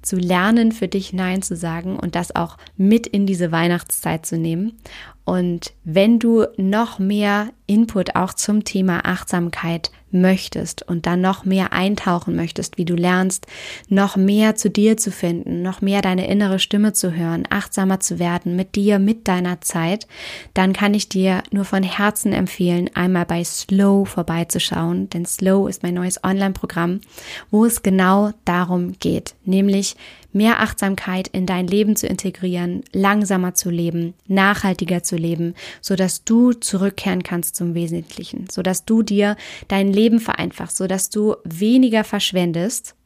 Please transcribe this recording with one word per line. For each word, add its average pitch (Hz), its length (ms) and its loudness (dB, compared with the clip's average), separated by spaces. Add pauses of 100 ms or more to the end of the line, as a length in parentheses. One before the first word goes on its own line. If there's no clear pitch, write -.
zu - 140 -4
lernen, 190 540 4
für 220 180 -4
dich 190 240 -4
Nein 185 300 -2
zu 180 140 -6
sagen 170 420 -6
und 170 160 -6
das 175 200 -4
auch - 220 -4 (200)
mit 220 320 4
in 202 180 0
diese 180 240 0
Weihnachtszeit 170 760 -2
zu 170 140 -4
nehmen. 170 400 -4 (460)
Und 180 480 -2 (100)
wenn 196 380 4
du 226 260 4 (100)
noch 208 440 -2
mehr 208 480 0 (180)
Input 208 480 2
auch 185 180 -2
zum 208 300 0
Thema 190 420 0
Achtsamkeit 170 880 -4 (220)
möchtest 185 760 0
und 170 180 -4
dann 175 140 0
noch 190 240 0
mehr 190 280 0
eintauchen 180 640 -2
möchtest, - 420 -6
wie 180 60 -2
du 175 100 0
lernst, 180 540 0 (400)
noch 196 280 2
mehr 208 380 4
zu 214 160 0
dir 214 260 4
zu 208 140 -4
finden, 175 520 -4
noch 185 180 -6
mehr 196 200 2
deine 185 280 0
innere 196 320 2
Stimme 208 320 2
zu 185 200 -2
hören, 165 380 -2
achtsamer 190 480 0
zu 170 220 -4
werden 175 340 -2
mit 185 220 -4
dir, 202 240 4
mit 220 260 2
deiner 180 340 0
Zeit, 175 460 -2 (480)
dann 190 180 4
kann 202 220 0
ich 214 140 -2
dir 185 420 0
nur 196 140 0
von 190 180 0
Herzen 202 500 0
empfehlen, 175 640 0
einmal 175 320 2
bei 170 160 -2
Slow 196 640 2
vorbeizuschauen, 170 1080 -2
denn 175 160 -4
Slow 190 420 2
ist - 140 -8
mein 175 120 -2
neues 180 280 -4
Online-Programm, 190 800 -2 (500)
wo 214 140 6
es 226 180 0
genau 190 480 4 (140)
darum 180 540 0
geht, - 360 -4 (100)
nämlich 196 520 2 (360)
mehr 220 280 4
Achtsamkeit 190 680 -4
in 185 180 -2
dein 180 200 -2
Leben 208 300 2
zu - 100 -2
integrieren, 180 760 -4 (100)
langsamer 190 600 2
zu - 160 -4
leben, 170 440 -2 (120)
nachhaltiger 190 760 0
zu - 140 -4
leben, 170 380 -2 (260)
sodass 185 440 -2
du 240 280 6
zurückkehren 196 680 -2
kannst - 340 -6
zum 170 180 -2
Wesentlichen, 170 760 -6
sodass 185 340 -4
du 226 180 2
dir 208 340 2 (320)
dein 196 240 2
Leben 220 280 4
vereinfachst, - 560 -6
sodass 190 340 -4
du 214 340 0
weniger 220 600 4
verschwendest 180 880 -2 (120)